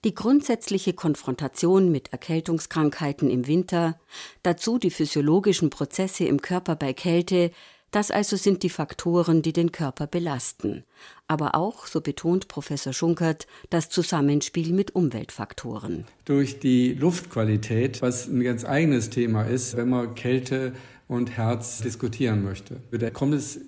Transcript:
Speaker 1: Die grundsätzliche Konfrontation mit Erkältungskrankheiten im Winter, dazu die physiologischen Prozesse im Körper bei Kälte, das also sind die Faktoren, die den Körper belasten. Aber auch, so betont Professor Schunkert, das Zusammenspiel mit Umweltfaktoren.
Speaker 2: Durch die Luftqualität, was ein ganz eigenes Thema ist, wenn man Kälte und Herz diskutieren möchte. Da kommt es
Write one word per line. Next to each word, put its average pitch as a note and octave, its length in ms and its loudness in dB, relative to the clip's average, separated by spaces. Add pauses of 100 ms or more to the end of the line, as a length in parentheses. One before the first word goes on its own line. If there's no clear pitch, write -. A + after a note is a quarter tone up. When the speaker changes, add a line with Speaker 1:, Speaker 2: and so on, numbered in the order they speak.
Speaker 1:
Die G#3+ 100 0
grundsätzliche A#3 800 0
Konfrontation E3+ 1000 2
mit D3 220 0
Erkältungskrankheiten D#3 1160 -2
im B2 180 0
Winter, E3+ 500 0 (460)
dazu A3+ 360 0
die F#3 120 0
physiologischen D#3+ 760 2
Prozesse F#3 560 -2
im F#3 160 2
Körper F3 340 -2
bei C#3 160 -2
Kälte, F3 600 2 (400)
das G#3 200 0
also G#3 240 0
sind F#3+ 280 2
die F3+ 60 2
Faktoren, E3+ 720 2
die D#3 120 0
den E3+ 180 2
Körper D3 360 -4
belasten. D3 760 -4 (460)
Aber D#3 260 0
auch, F#3+ 320 -2
so D#3 140 -4
betont E3+ 480 -2
Professor C#3+ 420 -6
Schunkert, E3 560 0 (220)
das E3+ 180 0
Zusammenspiel D#3 840 2
mit G3 200 0
Umweltfaktoren. A2 1120 -4 (220)
Speaker 2:
Durch C#3 340 2
die B2+ 360 4
Luftqualität, A#2+ 1080 0
was B2 260 -2
ein B2 160 0
ganz A#2+ 220 -2
eigenes C#3 440 2
Thema A2 340 0
ist, A#2 340 -2
wenn A#2+ 100 0
man A#2+ 280 0
Kälte B2+ 580 -2 (340)
und A#2+ 300 -4
Herz A#2 420 -2
diskutieren A2 640 -2
möchte. - 380 -8 (100)
Da A#2 180 -2
kommt C#3 240 0
es - 340 -4